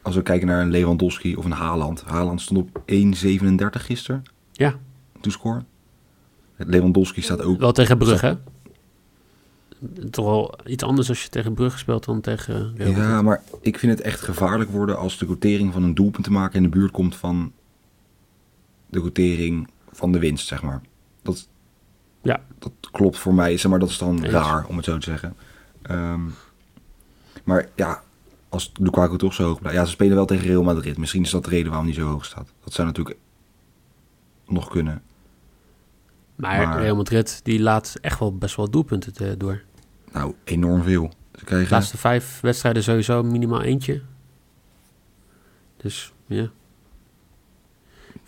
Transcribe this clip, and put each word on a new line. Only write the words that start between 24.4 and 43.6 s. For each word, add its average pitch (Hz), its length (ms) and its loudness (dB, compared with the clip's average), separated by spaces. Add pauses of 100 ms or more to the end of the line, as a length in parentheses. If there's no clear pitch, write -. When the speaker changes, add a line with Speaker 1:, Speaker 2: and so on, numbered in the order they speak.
Speaker 1:
om 87 100 -8
het 82 80 -6
zo 80 140 -2
te 78 120 -8
zeggen. 80 260 -8 (460)
Ehm, 87 380 -6 (1200)
maar 92 300 0
ja, 85 280 -4 (460)
als - 320 -8
Lukaku 90 380 2
toch 95 160 0
zo 92 100 0
hoog 82 140 0
blijft. 87 200 -2
Ja, 87 60 4
ze 85 60 -2
spelen 98 260 4
wel 98 100 4
tegen 92 200 0
Real 90 160 4
Madrid. 78 360 -2
Misschien 80 240 -2
is 87 80 -2
dat 90 140 -2
de - 60 -8
reden 85 180 0
waarom 80 180 -4
hij 78 100 -2
zo 78 120 -2
hoog 73 160 -4
staat. - 280 -16 (120)
Dat - 80 -14
zou 85 160 -2
natuurlijk 78 300 -6 (1300)
nog - 220 -2
kunnen. 78 340 -4 (1300)
Speaker 2:
Maar - 320 0
Speaker 1:
Maar 117 160 0
Speaker 2:
Real 104 140 2
Madrid, 110 460 0
die 110 180 2
laat 110 400 2
echt - 180 -4
wel 98 180 -2
best 95 200 -6
wel 104 140 -2
doelpunten 113 420 0
te-, 98 240 -6
door. 98 260 -4 (500)
Speaker 1:
Nou, 71 220 -6 (100)
enorm 87 380 2
veel. 85 300 2 (260)
Ze - 60 -20
krijgen 92 240 0
Speaker 2:
De 104 60 2
laatste - 220 0
vijf 123 440 -2
wedstrijden 120 420 2
sowieso 117 400 2
minimaal 117 400 0